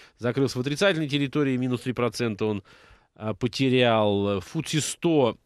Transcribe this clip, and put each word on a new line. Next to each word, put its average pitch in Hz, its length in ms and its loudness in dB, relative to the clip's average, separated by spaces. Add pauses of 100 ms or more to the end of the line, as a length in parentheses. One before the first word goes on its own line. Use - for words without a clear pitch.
(180)
закрылся 123 400 -2
в 123 40 -2
отрицательной 156 460 0
территории, 139 480 0
минус 123 240 -2
три 127 140 -6
процента 117 500 -2
он, 107 200 -2 (520)
а, 107 180 -8
потерял. 110 1080 2
Футси 156 400 -4
сто, 139 680 0